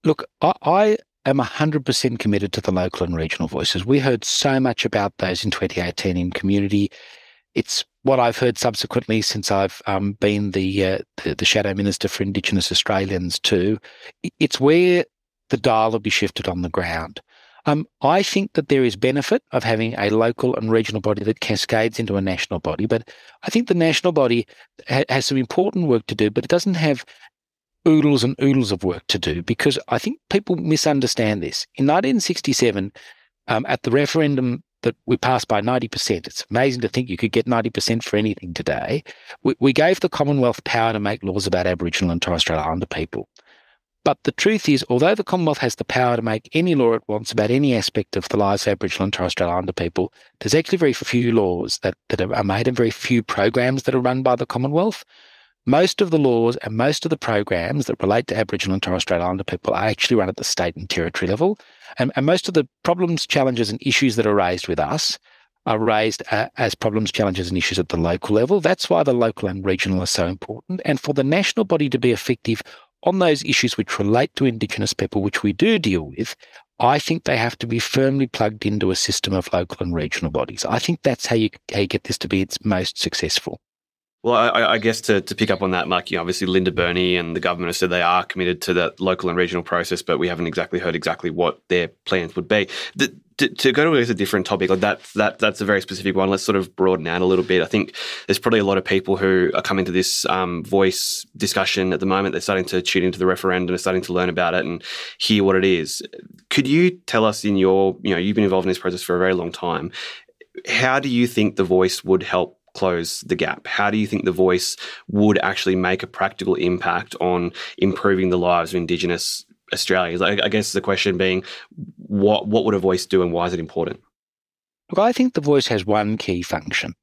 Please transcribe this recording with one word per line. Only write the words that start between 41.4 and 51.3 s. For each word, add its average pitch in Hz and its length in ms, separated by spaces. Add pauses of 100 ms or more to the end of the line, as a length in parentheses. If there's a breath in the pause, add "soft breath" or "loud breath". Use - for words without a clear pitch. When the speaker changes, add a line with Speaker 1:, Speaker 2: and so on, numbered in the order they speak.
Speaker 1:
about 90 200
Aboriginal 87 440
and 85 100
Torres 85 220
Strait 80 160
Islander 80 280
people. - 420 (760 soft breath)
But 143 220
the - 80
truth - 360
is, 139 220
although 151 240
the 208 100
Commonwealth 165 340
has - 180
the - 80
power 123 320
to 117 40
make 110 320
any 170 220
law 123 180
it 113 140
wants 107 260
about 110 180
any 135 240
aspect - 420
of 95 120
the - 80
lives 101 300
of 104 60
Aboriginal 95 320
and 98 100
Torres 90 180
Strait 90 140
Islander 92 260
people, 87 400 (280 soft breath)
there's 107 140
actually 165 220
very 156 160
few 120 400